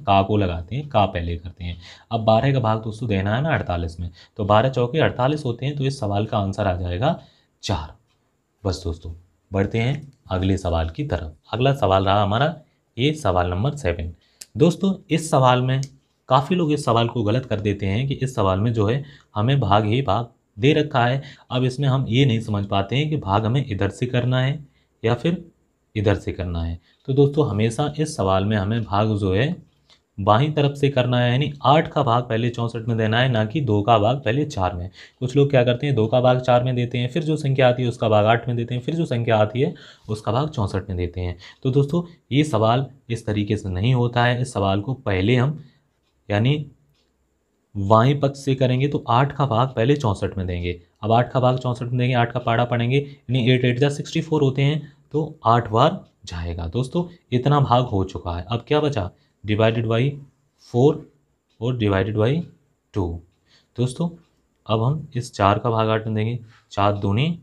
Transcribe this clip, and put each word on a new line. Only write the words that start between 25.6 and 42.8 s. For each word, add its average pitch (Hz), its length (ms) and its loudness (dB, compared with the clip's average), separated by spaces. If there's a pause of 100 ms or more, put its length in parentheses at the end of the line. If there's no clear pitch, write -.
इधर 104 200 2
से - 160 -6
करना 87 300 -6
है। 85 160 -6 (300)
तो 135 40 -2
दोस्तों 143 360 4
हमेशा 117 500 -2
इस 156 180 -4
सवाल 95 280 2
में 107 120 0
हमें 110 260 -2
भाग 107 340 0
जो 98 180 0
है 139 220 0 (600)
बाईं 110 340 2
तरफ 143 240 0
से 143 140 2
करना 123 280 0
है, 120 120 2
यानी 143 220 0 (120)
आठ 147 240 4
का 147 140 -2
भाग 123 200 2
पहले 117 280 -2
चौंसठ 117 380 -4
में 117 100 0
देना 110 200 2
है, 131 100 2
ना 110 160 2
कि 110 160 -2
दो 107 220 2
का 110 160 4
भाग 110 180 2
पहले 139 300 -2
चार 92 280 -4
में। 87 160 -8 (300)
कुछ 123 160 -4
लोग 139 140 4
क्या 131 140 6
करते 123 220 0
हैं, 139 80 0
दो 110 120 4
का 123 140 2
भाग 127 200 4
चार 123 240 2
में 131 120 0
देते 120 220 -2
हैं, 123 100 -2
फिर 160 160 -4
जो 156 120 -2
संख्या 135 320 2
आती 123 140 2
है 120 60 0
उसका 117 200 -2
भाग 107 180 6
आठ 117 220 2
में 120 80 -2
देते 117 180 -4
हैं, 120 80 -4
फिर 147 120 -4
जो 165 120 -2
संख्या 117 320 0
आती 107 220 0
है 147 140 0 (340)
उसका 107 240 -4
भाग 135 160 0
चौंसठ 98 400 -4
में 90 80 -6
देते 90 240 -4
हैं। 90 160 -6 (280)
तो 131 60 0
दोस्तों 143 320 2 (300)
ये 139 120 4
सवाल 120 400 2 (260)